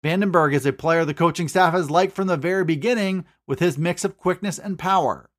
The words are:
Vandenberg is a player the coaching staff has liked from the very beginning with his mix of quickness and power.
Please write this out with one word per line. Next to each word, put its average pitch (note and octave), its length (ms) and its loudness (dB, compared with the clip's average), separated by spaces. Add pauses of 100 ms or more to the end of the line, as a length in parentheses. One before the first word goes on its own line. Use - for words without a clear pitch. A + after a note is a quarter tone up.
Vandenberg E3 520 2
is C3+ 100 0
a C#3 80 2
player E3 320 0
the D3+ 80 -4
coaching E3+ 360 0
staff F3 260 2
has E3+ 160 -2
liked F#3 240 2
from F#3+ 140 -2
the F3 100 0
very F3+ 260 -2
beginning F#3+ 640 -2 (200)
with C3+ 120 -4
his E3+ 180 0
mix E3+ 300 -2
of F#3+ 100 -4
quickness F3+ 420 -4
and F#3+ 200 -8
power. C#3+ 500 0 (100)